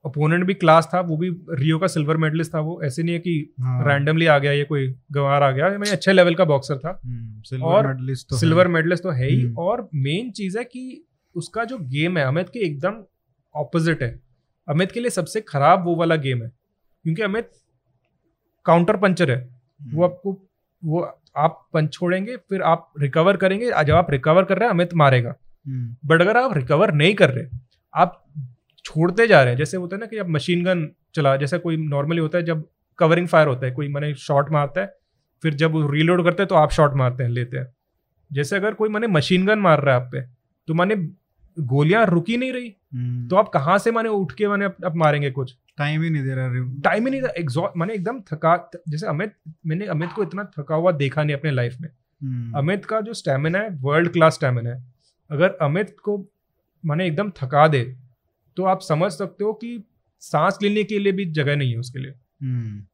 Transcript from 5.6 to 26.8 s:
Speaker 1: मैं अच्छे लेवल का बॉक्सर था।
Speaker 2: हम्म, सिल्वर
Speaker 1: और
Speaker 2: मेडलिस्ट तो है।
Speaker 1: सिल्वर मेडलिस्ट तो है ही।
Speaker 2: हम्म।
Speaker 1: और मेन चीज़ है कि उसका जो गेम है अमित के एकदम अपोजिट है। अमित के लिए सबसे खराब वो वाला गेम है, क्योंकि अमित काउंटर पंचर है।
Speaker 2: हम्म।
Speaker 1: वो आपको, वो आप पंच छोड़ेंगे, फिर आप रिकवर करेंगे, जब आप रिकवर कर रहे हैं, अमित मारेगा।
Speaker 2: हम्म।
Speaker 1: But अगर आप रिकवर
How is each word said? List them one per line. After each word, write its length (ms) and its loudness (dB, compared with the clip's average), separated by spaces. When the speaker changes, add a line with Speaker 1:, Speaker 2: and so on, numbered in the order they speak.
Speaker 1:
मैं 220 -2
अच्छे 220 0
लेवल 220 6
का 100 2
बॉक्सर 340 0
था। 260 -10
Speaker 2:
हम्म, 380 -12
सिल्वर 240 -6
Speaker 1:
और 200 4
Speaker 2:
मेडलिस्ट 440 -6
तो 60 -4
है। 40 -2
Speaker 1:
सिल्वर 280 4
मेडलिस्ट 340 0
तो 80 -4
है 180 -2
ही। 140 2
Speaker 2:
हम्म। 160 -4
Speaker 1:
और 360 -4
मेन 360 -2
चीज़ 280 -8
है 60 -8
कि 420 -16
उसका 300 -6
जो 140 -10
गेम 400 -2
है 60 0
अमित 240 -2
के 100 -12
एकदम 340 -4
अपोजिट 460 -2
है। 180 -6
अमित 240 0
के 80 -6
लिए 100 -2
सबसे 300 -4
खराब 440 4
वो 120 0
वाला 200 2
गेम 260 -2
है, 100 -12
क्योंकि 200 -4
अमित 280 -4
काउंटर 320 4
पंचर 340 2
है। 300 -6
Speaker 2:
हम्म। 140 -10
Speaker 1:
वो 80 2
आपको, 440 -6
वो 380 -4
आप 360 -2
पंच 200 2
छोड़ेंगे, 440 -2
फिर 260 -6
आप 360 0
रिकवर 380 2
करेंगे, 300 0
जब 100 4
आप 160 4
रिकवर 340 4
कर 140 0
रहे 100 2
हैं, 60 2
अमित 200 0
मारेगा। 420 4
Speaker 2:
हम्म। 420 -8
Speaker 1:
But 120 6
अगर 160 4
आप 200 2
रिकवर 360 2